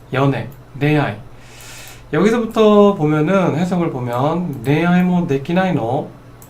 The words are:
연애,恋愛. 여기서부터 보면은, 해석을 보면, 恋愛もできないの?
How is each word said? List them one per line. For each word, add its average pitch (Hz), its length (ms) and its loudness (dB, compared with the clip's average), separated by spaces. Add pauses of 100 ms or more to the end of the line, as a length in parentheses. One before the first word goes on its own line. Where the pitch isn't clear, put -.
(120)
연애,恋愛. 131 1080 -2 (920)
여기서부터 208 840 4
보면은, 151 600 0
해석을 175 360 -2
보면, 131 760 -4
恋愛もできないの? 170 1400 0 (400)